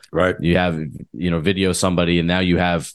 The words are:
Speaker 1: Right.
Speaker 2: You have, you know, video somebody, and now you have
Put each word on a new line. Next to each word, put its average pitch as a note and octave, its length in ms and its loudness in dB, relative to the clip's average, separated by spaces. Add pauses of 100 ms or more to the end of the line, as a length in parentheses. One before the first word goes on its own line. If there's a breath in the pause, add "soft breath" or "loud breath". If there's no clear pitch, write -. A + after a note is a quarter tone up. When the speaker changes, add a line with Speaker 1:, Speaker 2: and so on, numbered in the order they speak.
(120)
Speaker 1:
Right. F2+ 280 0
Speaker 2:
You E2+ 180 2
have, F2 220 0 (340)
you F2 180 -2
know, E2+ 80 0
video F#2 320 0
somebody, F2 480 2
and E2 80 0
now F2+ 120 0
you F2+ 180 2
have F2 380 0